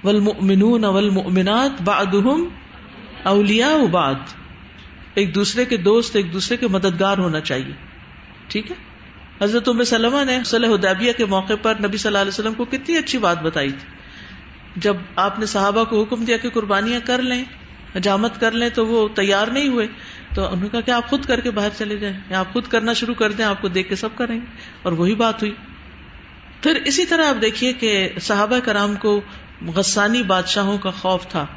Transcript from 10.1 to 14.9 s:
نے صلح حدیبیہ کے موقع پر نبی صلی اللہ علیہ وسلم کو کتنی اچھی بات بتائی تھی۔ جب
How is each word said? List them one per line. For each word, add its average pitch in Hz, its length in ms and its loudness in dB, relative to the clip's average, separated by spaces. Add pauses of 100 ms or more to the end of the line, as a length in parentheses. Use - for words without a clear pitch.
نے 254 200 0
صلح 233 220 2
حدیبیہ 202 500 2
کے 233 80 2
موقع 190 360 0
پر 220 120 2 (100)
نبی 202 140 -2
صلی 214 120 -2
اللہ 202 80 2
علیہ 196 140 2
وسلم 220 220 -4
کو 240 120 -4
کتنی 269 320 -2
اچھی 262 220 -2
بات 175 220 2
بتائی 156 280 -2
تھی۔ 139 180 -10 (880)
جب 196 200 0 (200)